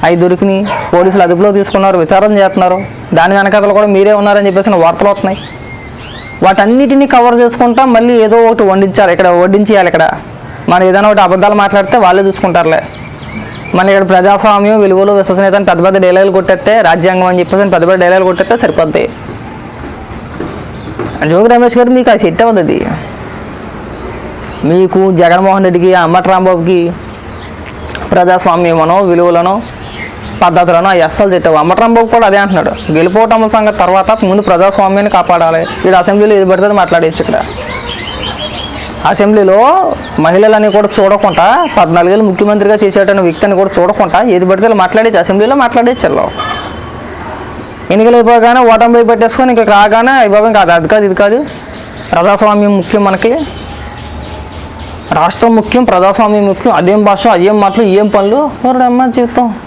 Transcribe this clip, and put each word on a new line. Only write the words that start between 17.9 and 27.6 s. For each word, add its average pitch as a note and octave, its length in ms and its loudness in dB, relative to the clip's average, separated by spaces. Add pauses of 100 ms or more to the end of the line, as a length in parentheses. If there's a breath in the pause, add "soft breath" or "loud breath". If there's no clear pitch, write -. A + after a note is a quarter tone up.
పెద్ద F#3 140 2
డైలాగులు F#3 260 2
కొట్టేస్తే F#3 340 -2
సరిపోద్ది. D#3 400 0 (2250)
జోగి G3 220 2
రమేష్ A#3+ 260 2
గారు, B3 180 2
మీకు B3 160 2
అది G#3+ 120 0
సెట్ E3+ 180 -2
అవ్వదు. A3 220 0
అది - 140 -2 (1900)
మీకు, F#3 280 0 (220)
జగన్మోహన్ F#3+ 460 2
రెడ్డికి, F3 220 2 (100)
ఆ F3 80 2
అంబటి F3+ 260 0
రాంబాబుకి F#3 460 0 (1300)